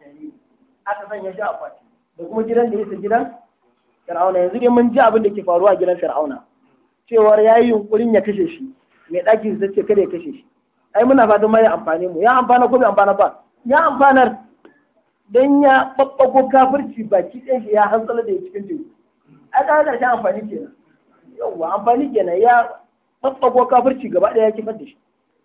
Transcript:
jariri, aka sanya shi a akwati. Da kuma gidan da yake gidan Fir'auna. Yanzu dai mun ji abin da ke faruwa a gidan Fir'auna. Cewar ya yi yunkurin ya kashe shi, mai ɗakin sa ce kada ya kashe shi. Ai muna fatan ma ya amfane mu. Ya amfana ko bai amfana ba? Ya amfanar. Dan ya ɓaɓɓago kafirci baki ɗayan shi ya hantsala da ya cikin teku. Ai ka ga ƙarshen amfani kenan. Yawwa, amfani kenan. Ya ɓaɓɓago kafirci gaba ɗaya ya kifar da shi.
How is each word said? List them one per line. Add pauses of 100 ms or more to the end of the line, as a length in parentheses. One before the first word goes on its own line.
jariri, (540)
aka
sanya
shi
a
akwati. (340)
Da
kuma
gidan
da
yake
gidan (840)
Fir'auna.
Yanzu
dai
mun
ji
abin
da
ke
faruwa
a
gidan
Fir'auna. (680)
Cewar
ya
yi
yunkurin
ya
kashe
shi, (460)
mai
ɗakin
sa
ce
kada
ya
kashe
shi. (500)
Ai
muna
fatan
ma
ya
amfane
mu.
Ya
amfana
ko
bai
amfana
ba? (200)
Ya
amfanar. (920)
Dan
ya
ɓaɓɓago
kafirci
baki
ɗayan
shi
ya
hantsala
da
ya
cikin
teku. (680)
Ai
ka
ga
ƙarshen
amfani
kenan. (680)
Yawwa,
amfani
kenan.
Ya (540)
ɓaɓɓago
kafirci
gaba
ɗaya
ya
kifar
da
shi. (480)